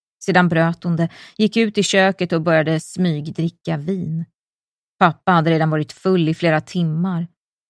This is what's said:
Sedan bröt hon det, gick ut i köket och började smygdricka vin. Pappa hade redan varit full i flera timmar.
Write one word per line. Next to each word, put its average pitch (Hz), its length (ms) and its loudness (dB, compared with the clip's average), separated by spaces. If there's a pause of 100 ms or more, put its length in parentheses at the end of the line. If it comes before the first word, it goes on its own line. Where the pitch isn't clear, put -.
(240)
Sedan 180 240 2
bröt 165 360 0
hon 170 120 -2
det, 165 120 0 (280)
gick 214 200 0
ut 220 220 0
i 208 40 2
köket 190 500 0
och 165 100 -2
började 160 380 2
smygdricka 160 960 -4
vin. 160 480 -6 (760)
Pappa 180 340 0
hade 165 180 4
redan 160 200 2
varit 151 220 -4
full 185 360 0
i 160 60 0
flera 160 260 0
timmar. 170 680 -4 (420)